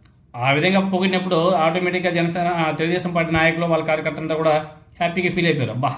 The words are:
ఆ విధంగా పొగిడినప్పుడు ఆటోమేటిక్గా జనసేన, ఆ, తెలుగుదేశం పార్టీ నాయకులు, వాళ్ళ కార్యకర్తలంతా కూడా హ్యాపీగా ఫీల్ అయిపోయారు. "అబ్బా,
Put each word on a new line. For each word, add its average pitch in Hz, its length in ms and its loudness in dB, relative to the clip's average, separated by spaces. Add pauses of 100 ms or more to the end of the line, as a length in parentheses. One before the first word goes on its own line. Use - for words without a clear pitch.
(360)
ఆ 123 160 0
విధంగా 185 380 2
పొగిడినప్పుడు 185 600 2
ఆటోమేటిక్గా 180 600 0
జనసేన, 170 360 -2
ఆ, 165 240 0
తెలుగుదేశం 170 420 -2
పార్టీ 160 200 0
నాయకులు, 165 320 2
వాళ్ళ 160 200 0
కార్యకర్తలంతా 156 500 -2
కూడా 156 300 2 (340)
హ్యాపీగా 175 320 -2
ఫీల్ 175 140 0
అయిపోయారు. 139 260 0
"అబ్బా, 131 260 -4